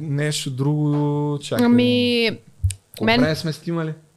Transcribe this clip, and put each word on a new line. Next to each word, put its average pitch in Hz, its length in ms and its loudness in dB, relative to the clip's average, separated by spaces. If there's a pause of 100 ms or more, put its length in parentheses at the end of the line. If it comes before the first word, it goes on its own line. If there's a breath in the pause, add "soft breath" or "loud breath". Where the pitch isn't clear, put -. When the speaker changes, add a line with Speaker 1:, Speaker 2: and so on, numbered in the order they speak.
Speaker 1:
нещо 147 500 -4
друго. 147 880 0
Чакай. 240 280 0
Speaker 2:
Ами, 240 640 2 (600)
Speaker 1:
Колко - 140 -6
Speaker 2:
мен 226 160 4
Speaker 1:
време 156 160 2
сме 160 160 -4
снимали? 160 420 -4 (220)